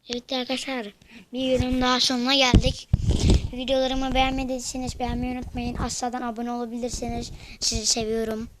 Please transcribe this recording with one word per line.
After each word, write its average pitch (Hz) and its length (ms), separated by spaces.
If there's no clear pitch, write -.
Evet 240 240
arkadaşlar, 254 600
bir 262 200
videonun 254 280
daha 254 200
sonuna 254 340
geldik. 262 540
Videolarımı 262 640
beğenmediyseniz 262 840
beğenmeyi 247 400
unutmayın. 240 380
Aşağıdan 247 460
abone 240 300
olabilirsiniz. 240 800
Sizi 220 260
seviyorum. 220 640